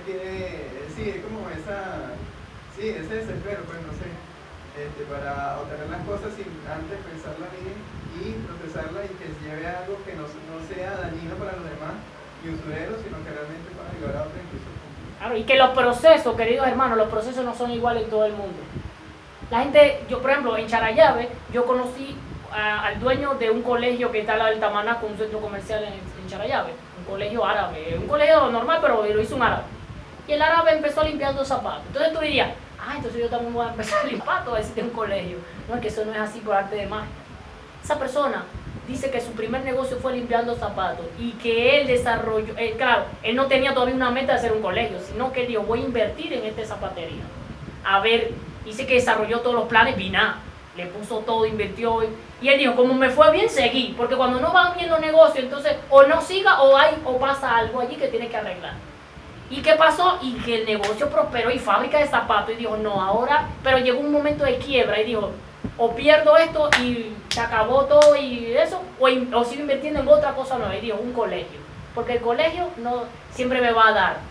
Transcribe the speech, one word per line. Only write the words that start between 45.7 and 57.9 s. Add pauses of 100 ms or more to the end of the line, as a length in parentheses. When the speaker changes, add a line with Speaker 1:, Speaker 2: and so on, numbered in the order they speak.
Speaker 2:
a
invertir
en
esta
zapatería". (600)
A
ver, (340)
dice
que
desarrolló
todos
los
planes,
biná, (380)
le
puso
todo,
invirtió. (420)
Y
él
dijo,
"Como
me
fue
bien,
seguí",
porque
cuando
no
van
bien
los
negocios,
entonces (140)
o
no
siga
o
hay,
o
pasa
algo
allí